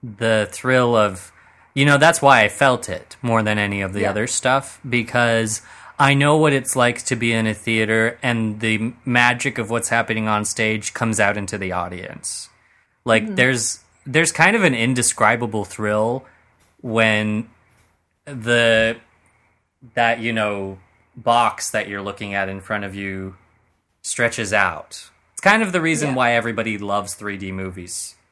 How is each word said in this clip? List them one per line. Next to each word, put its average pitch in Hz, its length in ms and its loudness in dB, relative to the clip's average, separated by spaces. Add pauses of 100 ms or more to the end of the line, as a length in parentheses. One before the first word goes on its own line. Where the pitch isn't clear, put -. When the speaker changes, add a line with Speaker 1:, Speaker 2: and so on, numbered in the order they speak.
Speaker 1:
the 110 480 0
thrill 127 440 2
of, 101 360 0 (420)
you 135 120 2
know, 143 120 6
that's 160 240 4
why 131 220 8
I 104 60 4
felt 131 400 0
it - 320 -10
more 113 220 0
than 107 160 0
any 101 220 -2
of 95 120 -6
the 104 80 -4
Speaker 2:
Yeah. 101 100 0
Speaker 1:
other 107 160 -4
stuff, - 600 -2
because 117 720 0 (380)
I 139 140 6
know 143 240 4
what 151 160 4
it's 131 220 -2
like 120 300 2
to 127 100 -2
be 117 180 0
in 113 120 0
a 110 80 0
theater 113 720 0
and 113 360 -2
the 110 340 -2 (120)
magic 123 520 2
of 110 120 -6
what's 113 200 -2
happening 113 380 -2
on 107 180 0
stage 110 480 -4
comes 110 260 -2
out 104 180 2
into 101 200 -8
the 95 160 -6
audience. - 760 -10 (560)
Like, 113 180 4
Speaker 2:
Mm-hmm. 202 120 -8
Speaker 1:
there's, 127 480 0 (220)
there's 156 260 2
kind 185 240 4
of 214 80 2
an 147 100 4
indescribable 117 920 0
thrill 110 600 -2 (560)
when 110 680 0 (760)
the, 117 720 2 (1000)
that, 117 240 2
you 117 140 -4
know, 101 440 -4 (380)
box 117 560 0
that 104 180 -4
you're 101 120 -8
looking 101 320 -8
at 98 140 -2
in 98 140 -10
front 101 240 -6
of 95 100 -12
you 95 400 -10 (640)
stretches 113 520 -4
out. 95 560 -2 (240)
It's - 80 -12
kind 214 200 4
of 196 120 -2
the 180 80 0
reason 156 280 0
Speaker 2:
Yeah. 131 60 -2
Speaker 1:
why 123 180 2
everybody 113 440 -2
loves 101 380 -4
three 101 220 -8
D 95 140 -10
movies 92 640 -10 (160)